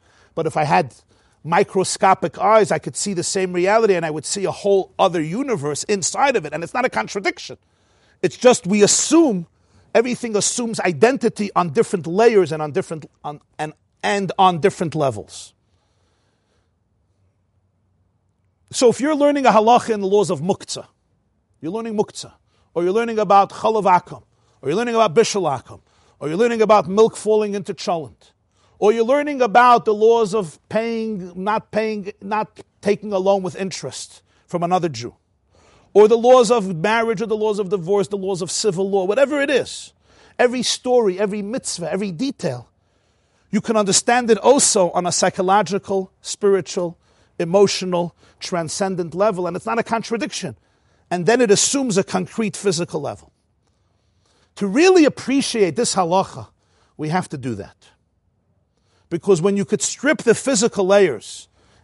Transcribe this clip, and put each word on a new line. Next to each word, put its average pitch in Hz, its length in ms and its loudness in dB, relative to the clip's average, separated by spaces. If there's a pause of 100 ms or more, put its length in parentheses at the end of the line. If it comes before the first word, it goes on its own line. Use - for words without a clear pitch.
(360)
But 160 100 -2
if - 100 -6
I 151 60 0
had 160 320 0 (480)
microscopic 185 960 0
eyes, 214 320 4
I 165 80 -2
could - 160 -10
see - 180 -6
the 170 120 -6
same 190 280 -4
reality 196 420 2
and 165 120 -2
I 156 60 -4
would 156 120 -8
see 202 200 -6
a 156 80 -4
whole 196 480 -2
other 175 200 2
universe 160 640 -4
inside 208 520 -2
of 165 100 -4
it. 143 60 -14
And 156 100 -8
it's - 120 -10
not 247 100 -2
a 254 40 -2
contradiction. 208 680 -8 (640)
It's - 140 -2
just 233 320 4
we 208 160 4
assume, 240 640 2 (460)
everything 233 420 0
assumes 226 420 -2
identity 202 760 0
on 175 140 0
different 180 360 -2
layers 190 460 2
and 151 100 -6
on 151 80 -6
different, 151 360 -8 (180)
on, 147 160 -12 (180)
and, 151 140 -8 (280)
and 202 380 -2
on 185 220 4
different 180 340 0
levels. 131 600 -6 (3250)
So - 200 2
if 208 100 0
you're 294 160 0
learning 285 280 2
a 233 60 4
halacha 220 400 4
in 214 100 -4
the 196 60 -4
laws 190 240 2
of 151 100 -6
muktzah, - 460 -6 (760)
you're 156 120 -10
learning 226 240 -8
muktzah, - 380 -6 (400)
or 175 100 -2
you're 185 80 0
learning 226 260 -2
about 196 320 4
chalav 220 360 -2
akum, 175 360 0 (400)
or 135 80 -4
you're 180 80 -2
learning 240 160 -2
about 214 200 2
bishul 208 280 2
akum, 131 400 -6 (360)
or 143 100 -8
you're 160 100 -4
learning 233 240 0
about 202 260 4
milk 214 280 2
falling 214 380 -2
into 196 200 -8
cholent, 160 580 -8 (460)
or 202 140 4
you're 226 120 0
learning 285 380 0
about 240 420 6
the 220 80 2
laws 220 420 4
of 190 240 -6 (120)
paying, 214 720 -6
not 214 260 -4
paying, 214 420 -4 (100)
not 208 400 -6 (180)
taking 208 320 -2
a 190 60 0
loan 196 240 2
with 180 120 -6
interest - 680 -10 (240)
from 170 160 -6
another 175 260 0
Jew, 120 260 -10 (800)
or 214 160 8
the 233 80 4
laws 240 340 6
of 190 240 0
marriage, 214 460 -2
or 226 60 -6
the 196 100 -4
laws 214 220 -2
of 196 100 -6
divorce, 190 400 -2
the 208 80 -6
laws 190 260 -6
of 180 80 -8
civil 196 400 -2
law, 190 140 0
whatever 262 360 2
it 277 100 0
is, - 420 -4 (460)
every 247 240 2
story, 226 580 0
every 208 220 -2
mitzvah, 196 500 -8
every 190 180 -4
detail, 156 600 -6 (800)
you 208 100 -2
can 226 160 -2
understand 226 540 2
it 208 80 6
also 214 540 4
on 180 140 -2
a 165 60 -2
psychological, 190 1000 0 (120)
spiritual, 185 760 -2 (400)
emotional, 175 760 0 (240)
transcendent 175 760 -4
level, 185 320 0
and 170 100 -6
it's - 100 -12
not 226 120 -2
a 220 40 0
contradiction. 220 760 -6 (540)
And 175 160 -4
then 240 140 4
it 226 100 4
assumes 233 480 0
a 185 60 2
concrete 190 520 -6
physical 170 440 -4
level. 113 320 -12 (1200)
To 202 120 -4
really 330 360 4
appreciate 226 680 -2
this 226 220 -2
halacha, 175 520 -2 (480)
we 151 120 -8
have 175 220 -4
to 156 80 -10
do 120 180 -8
that. - 200 -14 (1300)
Because 170 320 0
when 202 140 0
you 202 80 -2
could - 180 -2
strip - 360 -2
the 226 160 2
physical 214 520 0
layers 185 640 0 (360)